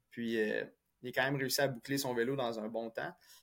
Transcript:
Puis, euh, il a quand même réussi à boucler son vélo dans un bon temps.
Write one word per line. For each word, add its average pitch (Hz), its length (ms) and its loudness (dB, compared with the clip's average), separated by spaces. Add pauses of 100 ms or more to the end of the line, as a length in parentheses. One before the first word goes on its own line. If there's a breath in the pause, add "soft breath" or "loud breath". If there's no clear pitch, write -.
(100)
Puis, 117 280 0
euh, 110 260 2 (380)
il 123 60 -6
a 123 40 -8
quand 131 120 2
même 143 120 2
réussi 135 240 0
à 139 80 4
boucler 135 280 -2
son 135 160 0
vélo 120 220 2
dans 117 240 -2
un 107 100 -4
bon 113 220 -4
temps. 143 240 -6 (280 loud breath)